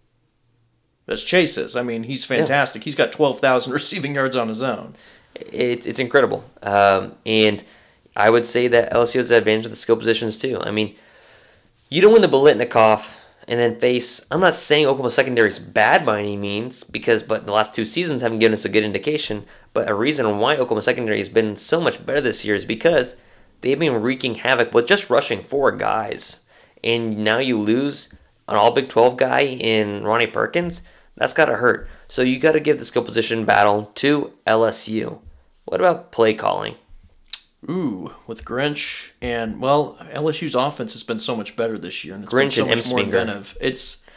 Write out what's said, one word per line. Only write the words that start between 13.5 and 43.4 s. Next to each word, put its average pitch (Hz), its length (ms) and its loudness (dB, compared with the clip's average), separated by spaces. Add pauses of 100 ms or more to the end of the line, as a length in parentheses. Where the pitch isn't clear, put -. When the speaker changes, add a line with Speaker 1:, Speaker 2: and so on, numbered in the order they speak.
Speaker 2:
then 117 220 2
face, 123 500 0
I'm 160 120 -2
not 180 120 4
saying 151 320 2
Oklahoma 131 260 0
secondary 123 360 2
is 95 120 -4
bad 135 460 2
by 107 140 0
any 104 180 -4
means, 101 460 -8
because, 113 400 0
but 107 220 -4
the 104 80 -4
last 107 200 0
two 110 120 -4
seasons 156 360 -4
haven't 113 180 -2
given 110 140 4
us 104 120 -4
a 104 40 -6
good 107 140 2
indication, 104 600 -4 (280)
but - 160 -2
a 107 60 0
reason 113 440 0
why 131 160 2
Oklahoma 123 260 -2
secondary 110 380 -2
has 95 100 -6
been 110 260 0
so - 240 -2
much - 260 -4
better 139 160 -2
this 117 240 -2
year 107 80 0
is 98 120 -2
because 127 500 0 (460)
they've 139 180 0
been 135 220 0
wreaking 127 340 -4
havoc 120 380 0
with 117 140 4
just 196 220 0
rushing 117 320 0
four 131 300 0
guys. 104 720 -6 (420)
And 113 400 -2
now 110 160 2
you 127 180 0
lose 127 560 -2 (340)
an 107 100 0
all 110 140 6
Big 131 180 -2
Twelve 123 260 4
guy 127 280 0
in 110 600 -2
Ronnie 113 240 0
Perkins, 170 540 -4 (340)
that's - 180 -2
gotta 147 220 2
hurt. 120 320 0 (200)
So - 140 -4
you 127 180 0
gotta 156 200 2
give 147 180 2
the 117 80 -12
skill - 180 -2
position 110 420 -2
battle 104 500 2
to 143 380 0 (120)
L 113 200 4
S 107 240 -2
U. 110 320 -6 (440)
What - 140 -2
about 175 320 2
play 110 220 4
calling? 52 420 -4 (920)
Speaker 1:
Ooh, 113 420 -6 (140)
with - 180 -14
Grinch 143 680 -6 (100)
and, 117 400 -6
well, 139 340 2 (140)
L 143 180 -4
S 156 140 -4
U's 143 140 -4
offense 127 380 -2
has - 100 -12
been 113 160 -6
so 120 160 -4
much 107 200 -10
better 113 220 -4
this - 260 -10
year, 82 120 -14
and 101 80 -14
it's 107 100 -8
been 135 140 4
Speaker 2:
Grinch 131 60 -4
Speaker 1:
so 107 120 0
Speaker 2:
and - 100 0
Speaker 1:
much 117 140 -2
more 123 100 0
Speaker 2:
Emsminger. 104 40 0
Speaker 1:
inventive. 98 580 -4